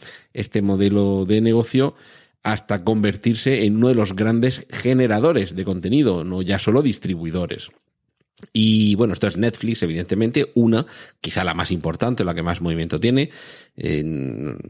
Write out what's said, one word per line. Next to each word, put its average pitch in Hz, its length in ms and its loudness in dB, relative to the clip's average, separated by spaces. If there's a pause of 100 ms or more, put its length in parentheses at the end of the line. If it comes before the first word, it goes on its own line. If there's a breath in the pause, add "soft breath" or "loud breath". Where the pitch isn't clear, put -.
(340 loud breath)
este 107 280 -4
modelo 98 640 2
de 107 160 2
negocio 117 540 2 (480 loud breath)
hasta 104 400 -4
convertirse 110 840 0
en 104 120 2
uno 120 100 4
de 127 80 4
los 98 200 0
grandes 117 540 0
generadores 120 880 2
de 92 100 -4
contenido, 95 580 0
no 92 200 -4
ya 92 160 -2
solo 123 240 2
distribuidores. 87 840 -4 (840)
Y 110 420 4
bueno, 107 180 2
esto 104 140 -2
es 85 100 -2
Netflix, 113 440 -2
evidentemente, 95 720 -2
una, 117 320 2 (360 loud breath)
quizá 92 220 -4
la 85 120 -2
más 85 160 -4
importante, 90 520 -2
la 87 120 -2
que 85 80 -6
más 85 180 -4
movimiento 82 380 -4
tiene. 131 320 0 (440 loud breath)
En, 71 840 -4 (100)